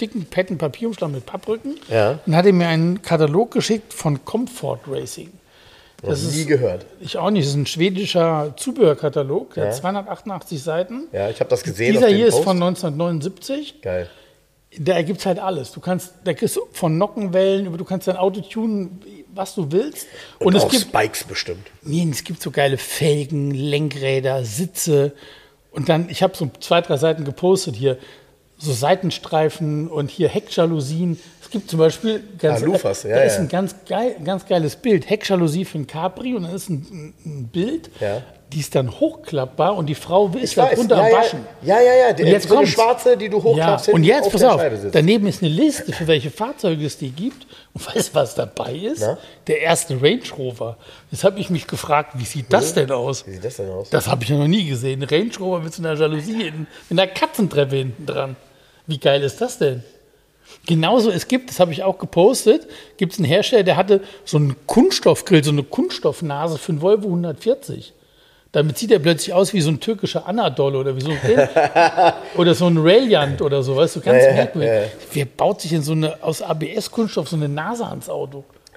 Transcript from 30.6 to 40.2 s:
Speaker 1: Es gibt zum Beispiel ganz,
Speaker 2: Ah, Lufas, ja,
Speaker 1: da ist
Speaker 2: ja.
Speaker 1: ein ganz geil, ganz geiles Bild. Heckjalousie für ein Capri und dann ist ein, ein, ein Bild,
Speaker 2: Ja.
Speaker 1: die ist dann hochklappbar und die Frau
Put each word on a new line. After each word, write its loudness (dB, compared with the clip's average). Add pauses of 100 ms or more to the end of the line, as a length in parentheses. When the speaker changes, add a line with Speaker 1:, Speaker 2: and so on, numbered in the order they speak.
Speaker 1:
Es -20
gibt -8
zum -2
Beispiel 0 (160)
ganz, 0
Speaker 2:
Ah, -2
Lufas, 0
ja, -2
Speaker 1:
da 6
ist 4
Speaker 2:
ja. 0
Speaker 1:
ein -2
ganz -2 (140)
geil, -2
ganz -4
geiles 0
Bild. 2
Heckjalousie 0
für -10
ein -6
Capri -6
und -4
dann -8
ist -10
ein, -2 (160)
ein, -16 (100)
ein -10
Bild, -4 (120)
Speaker 2:
Ja. -4 (300)
Speaker 1:
die -6
ist -8
dann 0
hochklappbar -2
und -4
die -4
Frau 2